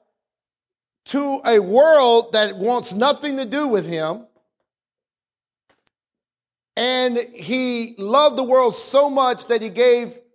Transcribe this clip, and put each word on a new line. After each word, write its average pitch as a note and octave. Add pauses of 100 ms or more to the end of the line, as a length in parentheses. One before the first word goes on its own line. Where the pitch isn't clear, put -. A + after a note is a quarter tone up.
(1040)
to C#4
a A3+
world A#3
that G#3
wants A3+
nothing C4+
to C4+
do C#4
with G3+
him. E3 (2500)
And B3+
he A#3
loved A#3+
the C4
world B3
so C#4+
much C4
that A#3
he A3
gave A#3+ (160)